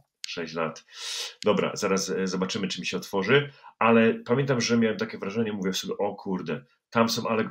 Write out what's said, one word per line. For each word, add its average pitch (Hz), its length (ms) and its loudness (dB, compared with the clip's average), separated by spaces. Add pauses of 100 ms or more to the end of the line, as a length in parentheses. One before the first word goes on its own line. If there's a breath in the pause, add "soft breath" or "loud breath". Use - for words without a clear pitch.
(260)
sześć 80 280 -8
lat. 80 300 -4 (600 loud breath)
Dobra, 95 300 4
zaraz, 95 360 0
e, 95 160 0
zobaczymy, 92 420 -2
czy - 120 -8
mi 82 60 -8
się - 100 -2
otworzy, 104 540 2 (280 loud breath)
ale 113 360 6
pamiętam, 131 460 0
że 117 180 2
miałem 110 200 2
takie 110 200 -4
wrażenie, 104 340 -2
mówię 95 200 -2
sobie, 95 260 -4
o 101 160 -2
kurde, 85 500 -4 (260 soft breath)
tam 117 180 2
są, 113 200 -4
ale, 110 220 0